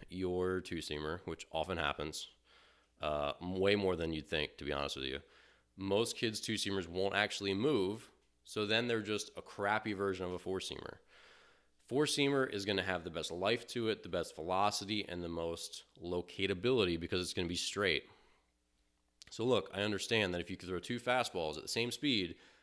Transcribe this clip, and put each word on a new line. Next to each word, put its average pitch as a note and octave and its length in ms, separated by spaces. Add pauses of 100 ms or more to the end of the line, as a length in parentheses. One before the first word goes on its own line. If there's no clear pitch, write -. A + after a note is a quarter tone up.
your F#2 520
two-seamer, D#2 640
which E2 260
often E2 280
happens, D2+ 500 (720)
uh, D2 400
m-, F2+ 140
way F#2+ 200
more F#2+ 220
than E2 160
you'd D#2 160
think, D2+ 300
to - 60
be C#2+ 80
honest C#2+ 240
with C2+ 100
you. C2+ 120 (580)
Most G2+ 400
kids' A2 240
two-seamers G2 480
won't F#2 260
actually G2+ 400
move, A2 560 (340)
so G#2+ 220
then A2+ 200
they're A#2 160
just G#2 340
a - 60
crappy G#2 520
version F#2 320
of F2+ 60
a F2+ 60
four-seamer. - 600 (880)
Four-seamer C#3 640
is G2 120
gonna F#2+ 200
have F2+ 180
the F2 80
best D#2+ 220
life G2+ 360
to A#2 200
it, G#2+ 160
the - 40
best F2 280
velocity, G2 720
and F2 160
the E2+ 40
most E2 560 (160)
locatability F#2 1000
because F2+ 200
it's F2 140
gonna F2+ 140
be F2 80
straight. F2+ 480 (1300)
So - 140
look, A#2+ 280
I G2 100
understand G#2 520
that F2 60
if E2+ 100
you F#2 60
can F2+ 120
throw F2+ 120
two A#2+ 200
fastballs G2+ 560
at D2+ 60
the - 60
same A#2 220
speed G#2 440 (280)